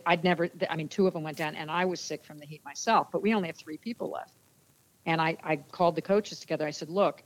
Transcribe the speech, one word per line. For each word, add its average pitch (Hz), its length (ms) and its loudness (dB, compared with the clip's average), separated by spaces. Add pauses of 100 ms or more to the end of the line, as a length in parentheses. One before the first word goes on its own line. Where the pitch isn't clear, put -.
I'd 170 200 2
never, 175 240 4
th-, 175 200 -4
I 165 60 -4
mean, 160 140 -4
two 196 180 4
of 175 60 2
them 160 100 -6
went 156 140 -8
down, 156 180 -4
and 156 160 -8
I 175 140 2
was 175 160 -2
sick - 240 -8
from 151 120 -18
the 147 80 -18
heat 151 200 -16
myself, 156 460 2
but 170 100 -2
we 214 120 4
only 190 140 2
have 160 80 -6
three 156 220 -12
people - 340 -8
left. - 220 -10 (720)
And 165 160 2
I, 160 200 0
I 156 140 0
called 170 400 2
the 160 60 -4
coaches 202 400 0
together. 151 260 -2
I 151 40 -4
said, 156 180 -10
"Look, 175 360 2